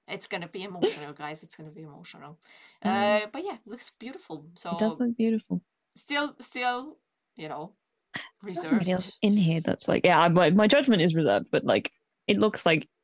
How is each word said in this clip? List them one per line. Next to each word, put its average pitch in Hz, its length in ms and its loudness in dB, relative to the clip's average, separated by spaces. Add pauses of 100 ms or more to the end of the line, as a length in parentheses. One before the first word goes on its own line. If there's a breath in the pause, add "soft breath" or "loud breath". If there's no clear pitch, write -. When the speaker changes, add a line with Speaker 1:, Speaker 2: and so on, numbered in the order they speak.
Speaker 1:
It's 185 200 -8
gonna 190 200 -8
be 190 160 -12
emotional, 180 500 -4
guys. 151 300 -12
It's - 120 -18
gonna 156 160 -18
be 156 120 -20
emotional. 147 560 -20 (440 soft breath)
Speaker 2:
Mm. 208 400 0
Speaker 1:
Uh, 208 80 -12
but 302 120 -10
yeah, 349 220 -10
looks 233 340 -16
beautiful. 190 460 -16 (100)
Speaker 2:
It - 240 -8
does 220 180 0
Speaker 1:
So 254 80 -2
Speaker 2:
look 240 120 -4
beautiful. 220 440 -2 (340)
Speaker 1:
still, 294 440 -6
still, 247 580 -4 (380)
you 156 140 -12
know, 156 240 -12 (680 loud breath)
Speaker 2:
There's 180 200 -10
somebody 196 300 0
else 185 160 -2
Speaker 1:
reserved. - 140 -14
Speaker 2:
in 208 160 4
here 165 240 2
that's - 260 -4
like, - 180 2
yeah, 170 240 6
my, 165 220 6
my 214 160 6
judgment 269 340 4
is 170 120 4
reserved, 143 380 2
but, - 140 0
like, - 260 0 (360)
it 202 120 4
looks 214 260 0
like 160 220 2 (160)